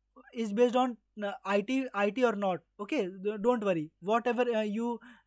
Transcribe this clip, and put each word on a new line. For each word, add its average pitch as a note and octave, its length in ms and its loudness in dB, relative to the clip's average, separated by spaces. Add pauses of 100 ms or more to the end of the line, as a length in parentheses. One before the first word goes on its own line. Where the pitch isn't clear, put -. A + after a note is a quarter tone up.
(340)
is A3+ 180 -4
based A#3+ 240 4
on, B3 220 2 (260)
uh, G3+ 80 -4 (140)
I G#3 160 2
T, C4 320 -2
I G3+ 160 2
T A#3+ 160 2
or A3 100 2
not. F#3+ 240 -2 (180)
Okay, A#3+ 300 -2 (160)
d-, G#3+ 160 -4
don't A#3 240 2
worry. E3 260 0 (100)
Whatever, A#3 420 2
uh, A#3 180 0
you A3 400 -2 (260)